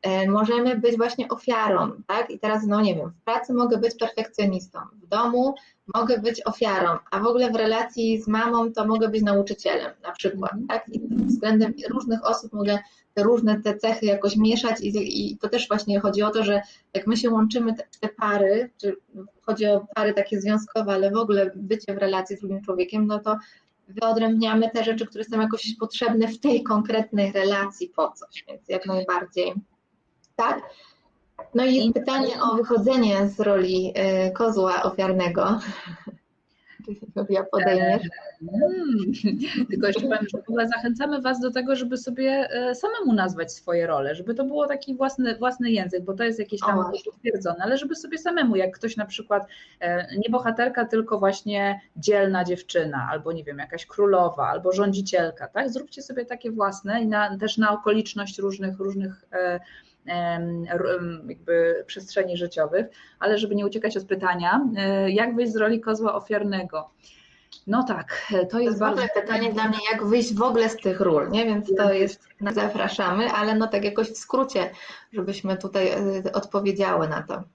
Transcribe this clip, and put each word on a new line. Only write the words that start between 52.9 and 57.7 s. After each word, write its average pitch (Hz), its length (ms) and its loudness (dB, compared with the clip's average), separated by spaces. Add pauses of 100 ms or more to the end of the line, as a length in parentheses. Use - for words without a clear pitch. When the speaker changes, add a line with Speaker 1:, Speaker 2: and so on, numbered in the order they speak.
Speaker 2:
albo 156 200 -6
nie 165 120 -8
wiem, 143 140 -12
jakaś 156 280 -12
królowa, 180 640 2
albo 175 240 0
rządzicielka, 190 760 0
tak? 262 220 -4
Zróbcie 262 320 -10
sobie 247 240 -8
takie 240 260 -8
własne 202 500 -2
i 220 60 0
na, 208 300 0
też 214 200 -2
na 214 140 4